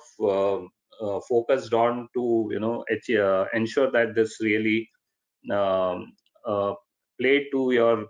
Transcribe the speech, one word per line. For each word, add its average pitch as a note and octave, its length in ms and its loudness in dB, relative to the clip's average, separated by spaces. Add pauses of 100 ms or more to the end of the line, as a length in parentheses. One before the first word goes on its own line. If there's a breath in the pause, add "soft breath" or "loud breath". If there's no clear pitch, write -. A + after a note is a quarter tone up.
(220)
uh, G2 360 2 (480)
uh, G2 220 -4
focused A#2+ 460 0
on A#2+ 400 0
to, A#2 380 0
you G#2 80 -2
know, A2+ 300 -4
ach-, A2 280 -2
uh, G2 360 2
ensure A#2 380 0
that A#2 220 2
this A2 280 0
really, A2 480 0 (600)
um, F#2+ 640 0 (320)
uh, G2+ 280 -2 (460)
played C#3 320 2
to C3 200 0
your A#2 380 2